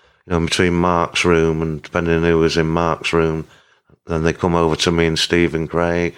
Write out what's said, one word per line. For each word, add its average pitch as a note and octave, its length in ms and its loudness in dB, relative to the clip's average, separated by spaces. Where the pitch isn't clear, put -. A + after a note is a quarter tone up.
you F#2+ 60 -8
know, E2+ 80 0
between F2 340 0
Mark's F2 520 0
room E2 360 2
and D#2 220 -6
depending E2 400 -2
who E2+ 140 4
was D#2+ 180 2
in D#2+ 120 2
Mark's E2 440 -2
room, D#2+ 340 -2
then E2 180 -4
they E2 80 2
come E2+ 240 0
over E2 220 2
to - 140 0
me E2 140 2
and D#2+ 140 0
Steve E2+ 340 0
and D#2+ 160 -4
Craig. E2+ 480 -2